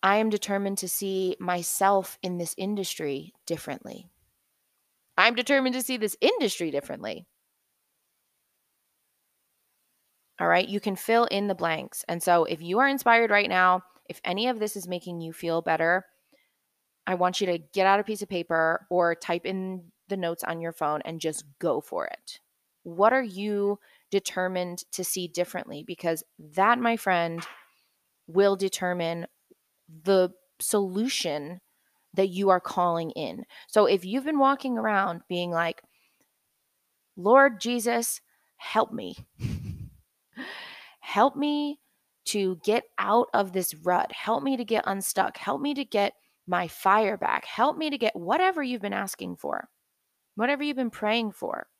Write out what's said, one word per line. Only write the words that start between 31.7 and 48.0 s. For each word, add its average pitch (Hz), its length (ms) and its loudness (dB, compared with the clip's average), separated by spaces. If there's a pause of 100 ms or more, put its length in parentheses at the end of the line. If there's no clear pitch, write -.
that 196 140 2
you 190 220 0
are 180 100 8
calling 170 520 0
in. 110 340 -8 (220)
So 214 200 6
if 180 180 2
you've 240 180 -4
been 294 160 0
walking 269 380 2
around 196 500 -2
being 175 220 -2
like, 165 320 -2 (1300)
"Lord 233 440 6
Jesus, 233 640 -2 (360)
help - 340 -2
me. - 260 -10 (220)
<laughs> - 80 -4 (1500)
Help 247 380 2
me 294 420 -2 (460)
to 190 380 -2
get 214 200 2 (140)
out 202 360 2
of 196 200 0
this 185 200 -2
rut. 175 380 0
Help - 320 -2
me 269 140 0
to 240 80 -4
get 220 200 0
unstuck. - 520 -2
Help - 240 -4
me 285 120 -2
to 262 120 -4
get 202 280 0 (320)
my 180 220 -2
fire 196 500 2
back. - 280 -2
Help 254 320 0
me 311 120 -2
to 277 80 -4
get," 220 180 0